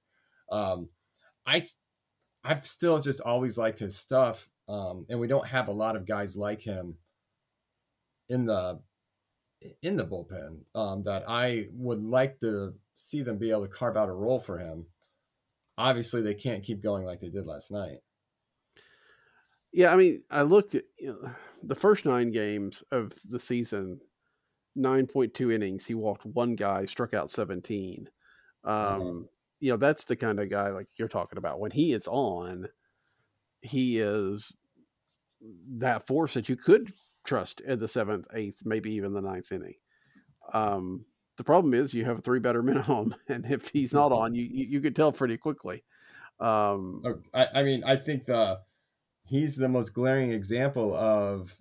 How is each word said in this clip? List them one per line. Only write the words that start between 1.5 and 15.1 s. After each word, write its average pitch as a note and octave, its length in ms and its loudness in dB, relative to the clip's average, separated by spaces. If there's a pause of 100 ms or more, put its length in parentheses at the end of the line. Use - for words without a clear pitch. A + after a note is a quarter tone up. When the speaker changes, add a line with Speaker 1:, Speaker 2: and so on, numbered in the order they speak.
Speaker 1:
s-, - 200 -8 (640)
I've D3 220 -2
still E3 340 2
just C#3 220 -2
always A#2+ 340 0
liked A2 220 0
his G2+ 200 -6
stuff, B2+ 500 0 (200)
um, F#2 400 -8
and A#2+ 100 -4
we A#2+ 100 -2
don't C3+ 200 2
have B2 200 -2
a G2+ 40 -2
lot G#2+ 240 -2
of F#2 100 -10
guys G2+ 300 -4
like G#2 240 -4
him F2+ 360 -8 (1300)
in B2 180 0
the, F2+ 340 -2 (1040)
in F3+ 140 -2
the G#2 100 -2
bullpen, D#2+ 540 -12 (160)
um, G2+ 260 -4
that F#2+ 260 -4
I A#2 440 0
would A#2+ 280 -4
like B2+ 400 2
to G2+ 340 -2 (200)
see - 280 -6
them A2+ 160 -4
be A2 120 -2
able G#2 120 2
to G2 60 -6
carve - 280 -4
out G#2+ 120 2
a F#2 40 -6
role A2 260 0
for F#2+ 200 -10
him. E2 280 -12 (880)